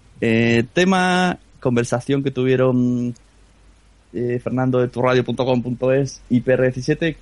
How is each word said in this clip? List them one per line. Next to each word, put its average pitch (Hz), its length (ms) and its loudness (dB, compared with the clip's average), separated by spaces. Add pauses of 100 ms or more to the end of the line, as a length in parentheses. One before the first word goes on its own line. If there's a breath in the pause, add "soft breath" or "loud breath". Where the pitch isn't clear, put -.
(200)
Eh, 117 520 2
tema, 180 640 2 (220)
conversación 123 640 -2
que 139 80 -4
tuvieron, 127 840 0 (1000)
eh, 120 300 -4
Fernando 127 360 0
de 123 100 2
turradio 127 360 0
punto 123 200 -4
com 127 180 0
punto 123 300 -2
es 135 380 -2
y 127 100 2
P 131 120 0
R 127 100 2
diecisiete 143 600 -2